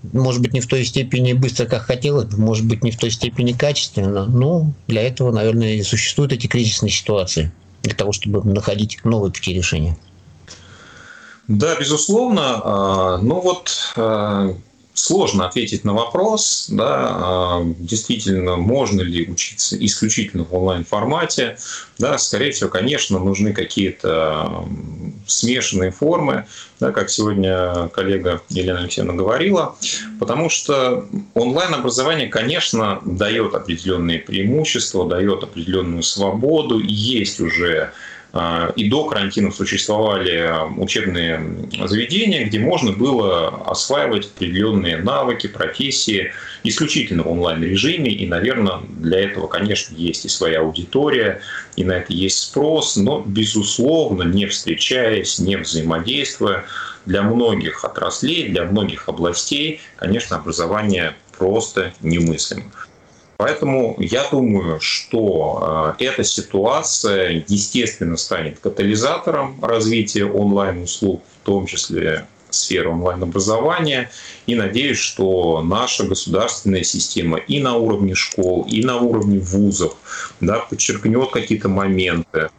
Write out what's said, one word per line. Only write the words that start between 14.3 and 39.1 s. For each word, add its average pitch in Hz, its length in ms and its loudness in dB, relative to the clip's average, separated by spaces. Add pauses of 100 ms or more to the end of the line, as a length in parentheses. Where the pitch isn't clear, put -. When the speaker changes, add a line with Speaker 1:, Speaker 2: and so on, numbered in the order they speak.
Speaker 2:
сложно 147 480 2
ответить 107 380 -2
на 101 100 2
вопрос, 185 760 0
да, 123 400 0
а, 90 540 0 (160)
действительно, 95 760 -2
можно 104 440 2
ли 87 280 -2
учиться - 500 -4
исключительно 107 640 0
в 80 100 -6
онлайн-формате. 107 1040 0 (420)
Да, 135 200 0
скорее 139 320 0
всего, - 180 -2
конечно, 101 520 0
нужны 98 320 2
какие-то, 82 1120 -2
м, - 480 -8 (100)
смешанные 107 680 0
формы, 143 540 0 (340)
да, 131 100 2
как 101 200 -2
сегодня 92 840 0
коллега 92 540 0
Елена 92 320 -2
Алексеевна 87 340 -4
говорила, 139 640 0 (420)
потому 156 320 0
что - 560 0 (280)
онлайн-образование, 135 920 0
конечно, 110 800 0
дает 104 500 0
определенные 85 640 -2
преимущества, 98 880 0
дает 95 360 0
определенную 85 580 -2
свободу. 113 760 0
И 104 120 -2
есть 107 480 -2
уже, 82 520 0 (380)
а, 85 460 -2
и 107 140 2
до 147 140 2
карантина 101 460 0